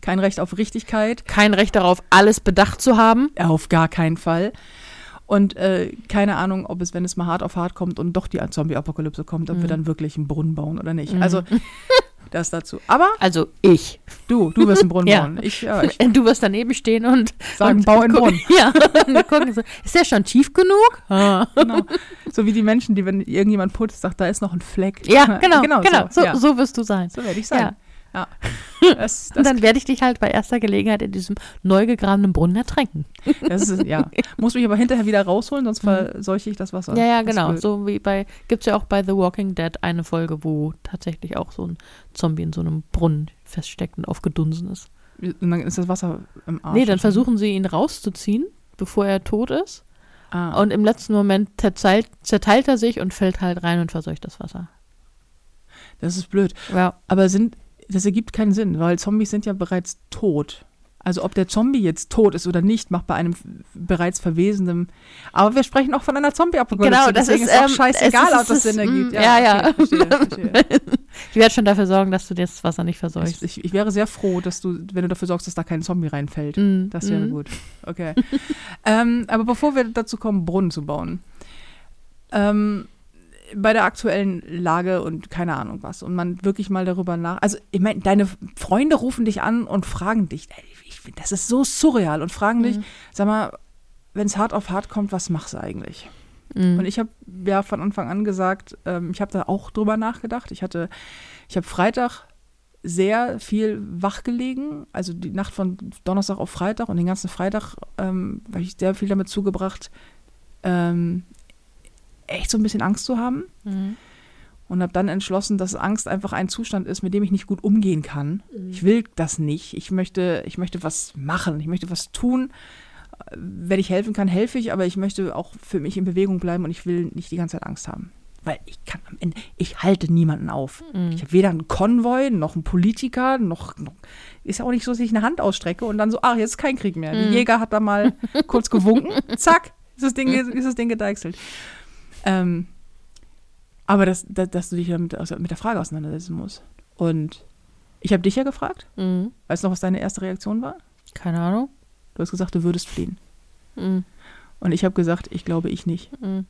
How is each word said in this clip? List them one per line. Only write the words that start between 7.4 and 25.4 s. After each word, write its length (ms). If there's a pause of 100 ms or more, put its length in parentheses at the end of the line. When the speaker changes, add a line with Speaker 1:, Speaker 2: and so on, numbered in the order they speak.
Speaker 1:
auf 120
hart 200
kommt 240
und 140
doch 120
die 140 (100)
Zombie-Apokalypse 760
kommt, 280
ob 60
wir 80
Speaker 2:
Mhm. 20
Speaker 1:
dann 180
wirklich 320
einen 100
Brunnen 280
bauen 240
oder 160
nicht. 180
Speaker 2:
Mhm. 80
Speaker 1:
Also, 260
Speaker 2:
<laughs> 520 (320)
Speaker 1:
Das 180
dazu. 380
Aber 220 (100)
Speaker 2:
Also 280 (140)
ich. 380 (300)
Speaker 1:
du, 220
du 140
wirst 160
einen 80
Brunnen 180
Speaker 2:
<laughs> 0
Ja. 140
Speaker 1:
bauen. 200
Ich, 200
ja, 220
ich 140
Speaker 2:
Du 280
wirst 160
daneben 320
stehen 320
und 280 (240)
Speaker 1:
sagen, 220
Speaker 2:
und 60
Speaker 1:
"Bau 140
einen 140
Speaker 2:
gucken. 340
Speaker 1:
Brunnen." 20
Speaker 2:
<laughs> 80
Ja. 160 (320)
Und 220
gucken 260
so, 80 (220)
"Ist 120
der 100
schon 180
tief 300
genug?" 560
Ah. 360 (100)
Speaker 1:
Genau. 260 (500)
So 140
wie 80
die 100
Menschen, 320
die, 100
wenn 160
irgendjemand 520
putzt, 280
sagt, 200
"Da 60
ist 140
noch 120
ein 80
Fleck." 440
Speaker 2:
Ja, 340
genau, 220